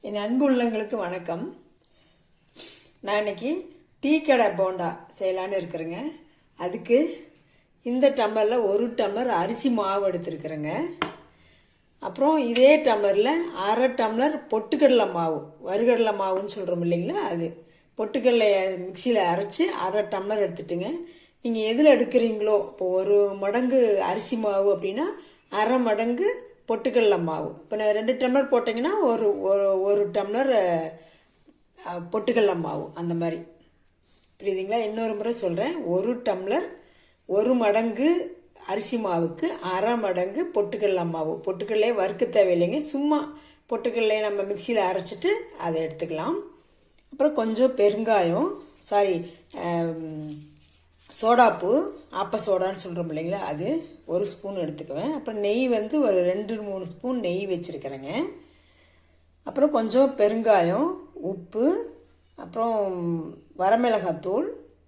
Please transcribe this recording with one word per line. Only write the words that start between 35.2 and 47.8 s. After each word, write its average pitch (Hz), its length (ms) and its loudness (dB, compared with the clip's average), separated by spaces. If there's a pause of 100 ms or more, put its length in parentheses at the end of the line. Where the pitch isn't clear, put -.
சொல்றேன். 208 420 -2
ஒரு 220 460 -2
டம்ளர், 202 460 -2 (580)
ஒரு 220 280 2
மடங்கு 233 880 2 (260)
அரிசி 214 300 0
மாவுக்கு 170 480 -2
அரை 202 520 -2
மடங்கு 196 560 -2
பொட்டுக்கடலை 202 560 0
மாவு. 160 360 -4
பொட்டுக்கடலையே 214 480 0
வறுக்க 196 320 0
தேவையில்லைங்க. 185 540 2
சும்மா 294 600 -2 (300)
பொட்டுக்கடலையை 226 520 -2
நம்ம 202 200 -2
மிக்சியில 202 360 -4 (140)
அரைச்சிட்டு 190 360 -4 (320)
அதை 160 240 -2
எடுத்துக்கலாம். 160 520 -4 (760)
அப்புறம் 294 240 0
கொஞ்சம் 240 400 2
பெருங்காயம், 208 760 2 (260)